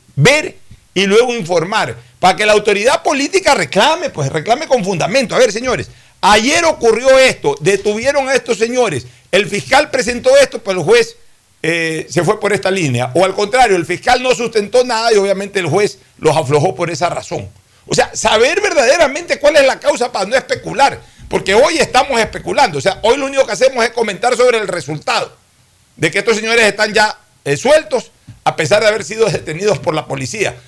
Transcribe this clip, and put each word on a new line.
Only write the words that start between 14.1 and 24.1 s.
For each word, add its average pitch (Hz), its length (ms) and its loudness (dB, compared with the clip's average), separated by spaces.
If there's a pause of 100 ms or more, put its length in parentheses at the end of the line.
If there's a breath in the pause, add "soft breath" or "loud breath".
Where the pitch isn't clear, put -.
no 254 140 0
sustentó 226 480 0
nada 233 300 0
y - 20 4
obviamente 196 440 0
el 170 80 -2
juez 190 320 0 (180 soft breath)
los 151 180 2
aflojó 151 400 0
por 170 140 -4
esa 170 200 -2
razón. 131 380 -10 (380 soft breath)
O 147 100 -6
sea, - 180 0
saber 277 480 2
verdaderamente 311 800 0
cuál 294 160 2
es 277 100 6
la 233 140 0
causa 240 320 -2
para 202 140 -4
no 226 100 -2
especular, 240 640 -2 (280 loud breath)
porque 190 280 -2
hoy 311 220 2
estamos 254 420 0
especulando. 185 600 -2
O - 20 -4
sea, 185 220 -2
hoy 233 140 2
lo 277 100 -4
único 269 180 0
que 220 80 -6
hacemos 254 300 0
es 226 80 -2
comentar 226 440 -2